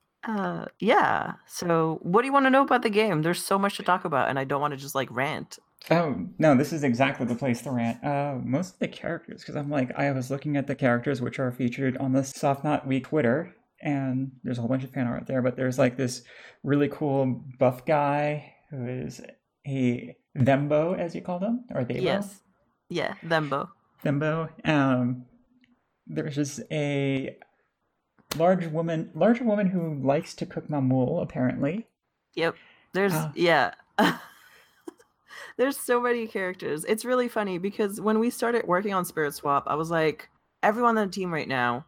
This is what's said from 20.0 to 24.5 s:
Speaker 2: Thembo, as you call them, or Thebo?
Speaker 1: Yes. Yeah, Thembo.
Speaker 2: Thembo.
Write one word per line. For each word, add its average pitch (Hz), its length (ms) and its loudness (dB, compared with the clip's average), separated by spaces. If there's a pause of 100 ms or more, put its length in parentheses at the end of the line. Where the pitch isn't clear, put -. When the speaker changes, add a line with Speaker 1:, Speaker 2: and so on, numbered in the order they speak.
Speaker 2:
Thembo, 147 600 2
as 175 160 -4
you 175 60 -8
call 180 180 -6
them, 233 340 -4
or 131 120 -2
Thebo? - 180 -4
Speaker 1:
Yes. 185 380 -2 (480)
Yeah, 170 340 -4
Thembo. 156 460 -2 (340)
Speaker 2:
Thembo. 156 460 0 (180)